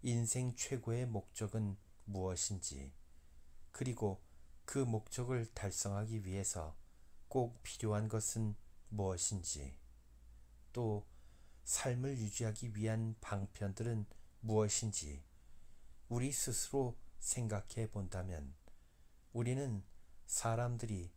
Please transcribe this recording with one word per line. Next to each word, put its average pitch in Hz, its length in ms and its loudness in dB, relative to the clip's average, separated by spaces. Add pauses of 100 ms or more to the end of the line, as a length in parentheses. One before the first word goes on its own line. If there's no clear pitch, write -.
인생 123 540 2
최고의 120 500 0
목적은 107 720 0 (280)
무엇인지, 92 880 0 (800)
그리고 110 500 0 (440)
그 - 140 0
목적을 120 760 2
달성하기 101 720 0
위해서 92 500 0 (520)
꼭 120 340 2
필요한 107 460 2
것은 107 480 2 (340)
무엇인지, 90 880 0 (960)
또 110 340 2 (580)
삶을 131 540 2
유지하기 110 580 0
위한 110 460 2
방편들은 104 840 0 (360)
무엇인지 107 840 4 (880)
우리 123 220 2
스스로 - 680 2 (220)
생각해 110 680 0
본다면 90 640 -2 (800)
우리는 120 520 2 (420)
사람들이 113 920 2